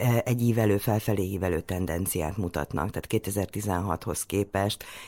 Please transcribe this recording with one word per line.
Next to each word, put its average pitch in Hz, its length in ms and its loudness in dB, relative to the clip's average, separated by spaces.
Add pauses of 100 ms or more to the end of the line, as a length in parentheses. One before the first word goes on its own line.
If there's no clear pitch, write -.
ö, - 40 0 (200)
egy 120 180 0
ívelő, 113 340 4
felfelé 104 460 2
ívelő 92 380 0
tendenciát 90 760 -2
mutatnak, 85 540 -2
tehát - 160 -8
kétezer-tizenhathoz 98 1160 -2
képest 98 640 0 (240)